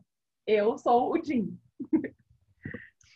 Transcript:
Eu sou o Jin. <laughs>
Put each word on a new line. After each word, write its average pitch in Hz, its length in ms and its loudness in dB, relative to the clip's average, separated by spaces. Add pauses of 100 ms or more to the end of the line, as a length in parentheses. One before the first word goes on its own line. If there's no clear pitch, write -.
(460)
Eu 214 320 2
sou 240 340 2
o 330 120 0
Jin. 208 320 -2 (240)
<laughs> - 340 -2 (1000)